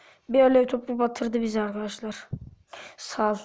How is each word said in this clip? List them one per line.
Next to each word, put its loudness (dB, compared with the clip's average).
Bir 4
alev 6
topu -4
batırdı -2
bizi -2
arkadaşlar. -8
Sal. -2